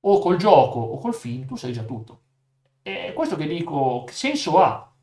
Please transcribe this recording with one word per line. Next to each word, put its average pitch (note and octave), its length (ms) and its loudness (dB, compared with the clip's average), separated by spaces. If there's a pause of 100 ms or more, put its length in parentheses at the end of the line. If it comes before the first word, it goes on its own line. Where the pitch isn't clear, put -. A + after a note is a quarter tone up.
O G3+ 120 6
col F3+ 160 2
gioco E3 420 6
o A2+ 200 -4
col A#3 160 -6
film B2 320 -10
tu C3 100 -12
sai B2 160 -8
già A#2 100 -8
tutto. A2 380 -12 (600)
E - 320 -10
questo D#4 220 -4
che D#3 140 -4
dico, C#3+ 560 -2
che - 80 -16
senso C#4+ 500 2
ha - 260 0 (140)